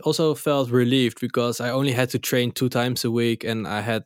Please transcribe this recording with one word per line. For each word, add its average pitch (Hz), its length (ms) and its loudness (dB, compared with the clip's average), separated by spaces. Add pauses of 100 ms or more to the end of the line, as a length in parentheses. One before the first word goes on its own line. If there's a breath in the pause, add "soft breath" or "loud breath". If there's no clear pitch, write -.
also 156 300 2
felt 135 380 0
relieved 123 480 4
because 120 400 -2
I 120 100 -4
only 135 220 0
had 123 200 0
to 123 60 -2
train 123 340 0
two 127 180 -2
times 120 340 -2
a 120 80 0
week 117 320 0
and 113 240 -4
I 104 140 -4
had 110 240 -2